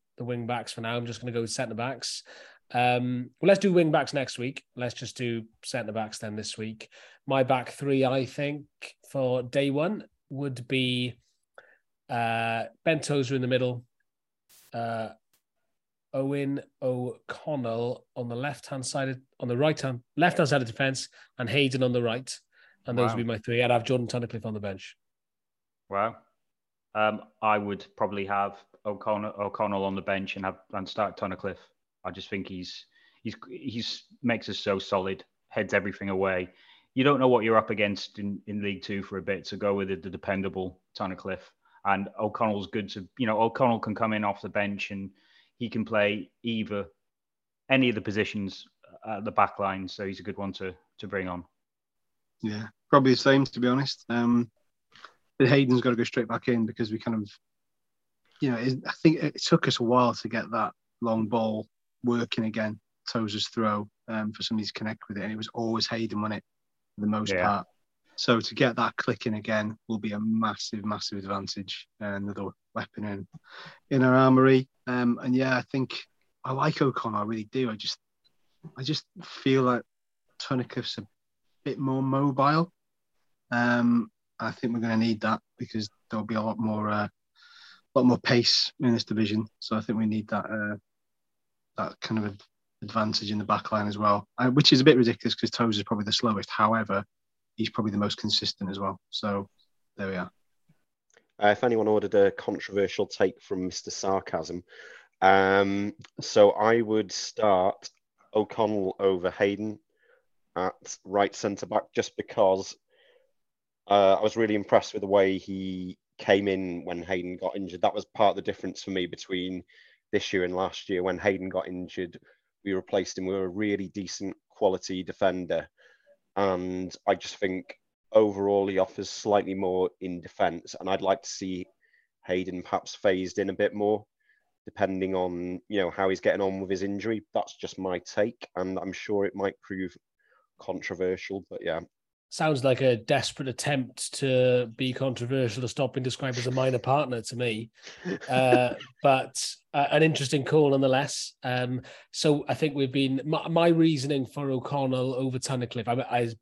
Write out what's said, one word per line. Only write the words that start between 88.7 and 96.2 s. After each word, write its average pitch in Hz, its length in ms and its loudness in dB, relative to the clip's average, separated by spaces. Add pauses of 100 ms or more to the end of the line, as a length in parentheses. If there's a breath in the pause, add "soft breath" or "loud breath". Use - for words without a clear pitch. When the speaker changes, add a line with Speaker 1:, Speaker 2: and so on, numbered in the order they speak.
Speaker 3:
in 123 120 4
this 113 120 0
division. 107 400 0 (140)
So - 180 -6
I 107 40 -2
think 110 160 -2
we 110 80 2
need 107 220 -2
that, 104 180 -2
uh, 104 300 -6 (1040)
that - 240 -6
kind 110 180 -2
of 104 140 -2
ad-, 101 80 -18 (400)
advantage 107 500 -2
in 104 60 -2
the 104 80 -2
back 101 260 0
line 104 160 0
as 104 100 -4
well, 104 300 2 (100)
uh, 127 120 4
which 143 240 6
is 131 80 6
a - 20 4
bit 139 140 10
ridiculous 117 380 2
'cause 110 160 -2
Tozer's 107 320 0
probably 104 220 -2
the 107 80 -4
slowest. 110 360 0